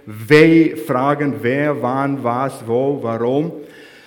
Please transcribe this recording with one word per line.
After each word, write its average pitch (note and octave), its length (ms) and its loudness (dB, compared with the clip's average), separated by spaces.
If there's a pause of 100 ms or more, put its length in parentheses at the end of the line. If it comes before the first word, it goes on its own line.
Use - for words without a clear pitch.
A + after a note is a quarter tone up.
W-Fragen, C#3+ 1400 2
wer, C#3+ 400 -2
wann, C3+ 420 -4
was, B2 420 -4
wo, C3 380 -2
warum. A#2+ 480 -2 (560)